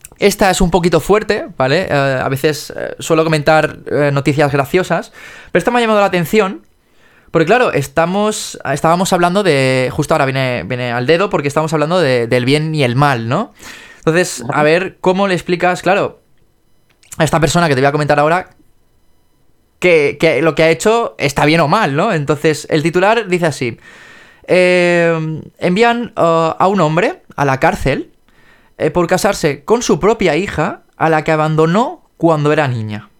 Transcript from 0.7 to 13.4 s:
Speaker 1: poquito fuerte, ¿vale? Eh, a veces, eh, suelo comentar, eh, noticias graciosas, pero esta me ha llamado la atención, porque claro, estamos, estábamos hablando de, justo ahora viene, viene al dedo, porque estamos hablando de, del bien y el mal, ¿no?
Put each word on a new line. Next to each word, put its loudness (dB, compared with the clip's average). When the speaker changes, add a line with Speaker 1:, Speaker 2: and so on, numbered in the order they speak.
Speaker 1:
poquito 2
fuerte, 0
¿vale? 0
Eh, 0
a -4
veces, -4
eh, -8
suelo 0
comentar, 2
eh, 0
noticias 0
graciosas, -2
pero 0
esta -2
me 2
ha 2
llamado 2
la 4
atención, 0
porque 2
claro, 2
estamos, -2
estábamos 0
hablando 2
de, 2
justo -2
ahora 2
viene, -2
viene -6
al -4
dedo, 2
porque -2
estamos -2
hablando 0
de, 0
del 0
bien 0
y 0
el 0
mal, 0
¿no? -4